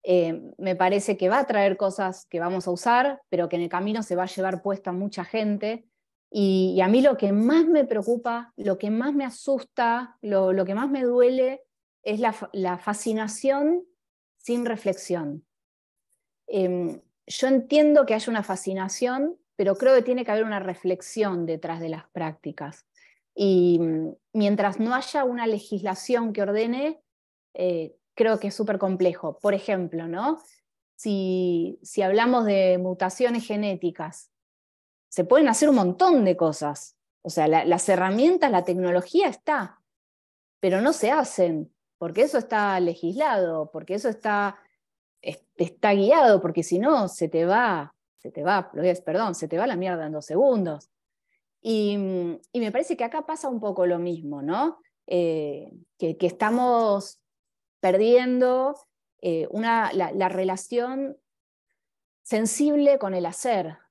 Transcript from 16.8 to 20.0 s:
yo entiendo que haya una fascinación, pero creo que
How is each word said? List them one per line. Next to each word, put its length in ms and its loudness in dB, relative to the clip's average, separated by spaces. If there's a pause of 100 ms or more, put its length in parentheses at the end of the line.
yo 200 -2
entiendo 600 6
que 80 0
haya 160 -4
una 120 -2
fascinación, 920 -4 (200)
pero 200 0
creo 180 4
que 80 6